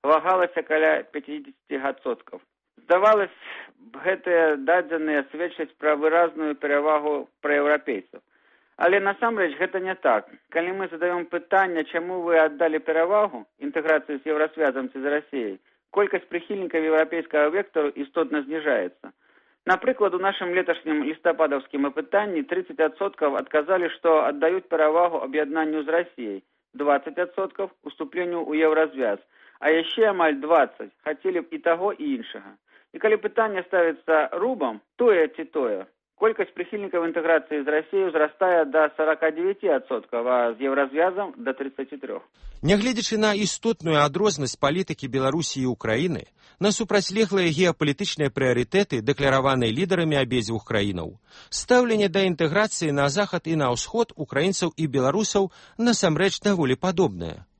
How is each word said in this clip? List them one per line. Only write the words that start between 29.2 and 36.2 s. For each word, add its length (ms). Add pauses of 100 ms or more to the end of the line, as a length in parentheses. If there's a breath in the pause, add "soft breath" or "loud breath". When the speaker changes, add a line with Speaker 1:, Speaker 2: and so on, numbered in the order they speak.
Speaker 1:
а 80
яшчэ 400
амаль 320
дваццаць 500 (140)
хацелі 400
б 80
і 80
таго, 320
і 240
іншага. 400 (340 soft breath)
І 80
калі 240
пытанне 460
ставіцца 640
рубам, 460 (180)
тое 320
ці 160
тое, 380 (340)
колькасць 320